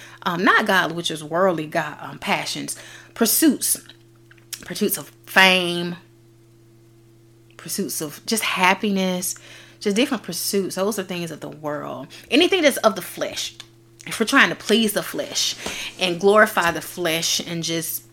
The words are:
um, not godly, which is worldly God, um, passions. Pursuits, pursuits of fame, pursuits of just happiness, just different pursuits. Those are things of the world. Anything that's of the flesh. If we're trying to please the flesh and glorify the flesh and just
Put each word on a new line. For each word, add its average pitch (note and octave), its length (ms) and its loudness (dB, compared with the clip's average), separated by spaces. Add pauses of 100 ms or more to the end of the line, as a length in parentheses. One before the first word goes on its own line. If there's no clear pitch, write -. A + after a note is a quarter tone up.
(220)
um, F3+ 240 -2
not F#4 200 4
godly, F3 300 2
which E3+ 160 -4
is D#3 100 -8
worldly D#3+ 460 0
God, D3+ 320 -4
um, C#3+ 200 -14
passions. D3+ 580 -4 (360)
Pursuits, - 640 2 (840)
pursuits - 360 -2
of C#3+ 140 -12 (140)
fame, F3 720 4 (1600)
pursuits E3 420 -6
of D3+ 260 -10
just A3+ 180 -2
happiness, F#3 920 0 (460)
just G#3 160 0
different A#3+ 260 0
pursuits. - 520 -4
Those F#3 220 -2
are F#3+ 60 -4
things F3 280 -8
of D3 100 -12
the D3 80 -12
world. D3 580 -8 (240)
Anything F4 300 4
that's C#4+ 160 4
of G#3 180 4
the F3+ 60 -6
flesh. - 560 -8 (480)
If - 160 -6
we're A3 40 2
trying A#3 260 6
to D#3 40 -4
please A3 380 2
the E3+ 100 -2
flesh - 540 -4 (420)
and F3+ 180 0
glorify G3+ 540 6
the D#3 80 -4
flesh E3 640 -2
and E3+ 160 -6
just E3 520 -6